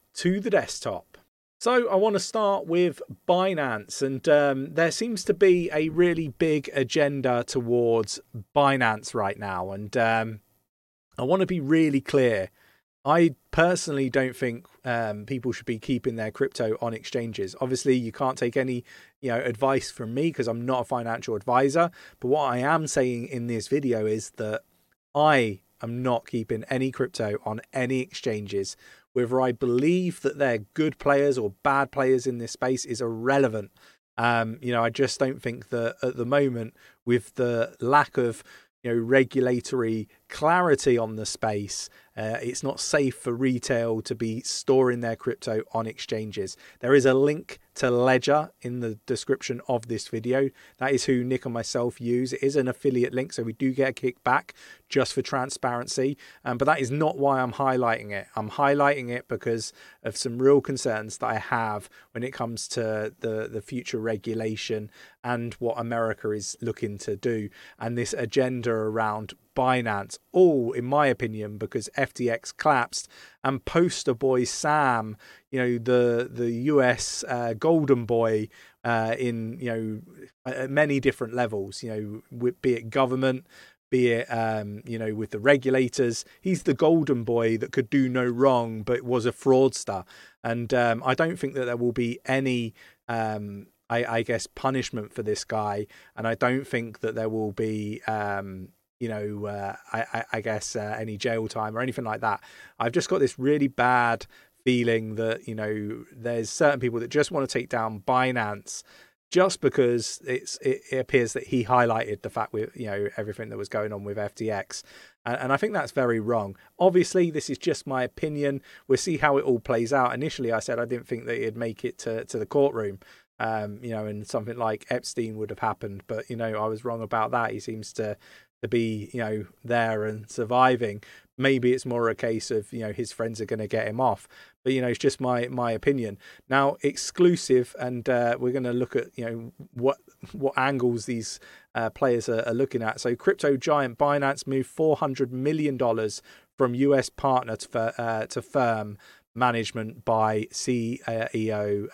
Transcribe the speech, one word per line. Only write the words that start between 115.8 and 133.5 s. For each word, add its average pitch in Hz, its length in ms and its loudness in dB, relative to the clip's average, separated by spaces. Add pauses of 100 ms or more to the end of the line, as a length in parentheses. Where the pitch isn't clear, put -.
very 120 280 2
wrong. 104 360 -2 (220)
Obviously, 175 520 4
this 151 200 -4
is 131 80 -6
just - 280 -4
my 131 180 -2
opinion. 143 580 -4 (260)
We'll 131 80 6
see 160 220 0
how 143 180 6
it - 80 2
all 123 160 4
plays 120 320 0
out. 127 220 2
Initially, 127 380 -4
I 110 80 0
said 117 180 -4
I 120 80 -2
didn't 120 220 -6
think 120 180 -6
that 117 100 -4
he'd 110 220 -4
make 117 260 -6
it - 140 -6
to, 113 280 -6
to 120 120 -6
the 107 80 -4
courtroom, 113 540 0 (400)
um, 110 420 -4
you 120 80 -8
know, 107 160 -6
and 104 200 -8
something 117 300 -6
like 113 320 -2
Epstein 117 480 -6
would 107 140 -6
have 101 80 -12
happened. 101 480 -6
But, 117 240 -8
you 120 60 -8
know, 113 180 -4
I 107 140 -2
was 110 160 -6
wrong 117 180 -4
about 110 300 -2
that. 117 180 0
He 107 100 -8
seems 110 340 -10
to, 107 220 -4 (460)
to 107 60 -4
be, 110 440 -2
you 123 80 -4
know, 107 240 -4 (180)
there 113 440 0
and 107 240 -8
surviving. 120 720 2 (340)
Maybe 131 380 4
it's 127 100 -2
more 120 240 0
a 110 60 0
case 113 360 -4
of, 107 220 -4
you 120 80 -8
know, 107 120 -6
his 113 200 -8
friends 113 280 -4
are 107 40 -6
gonna 107 220 -4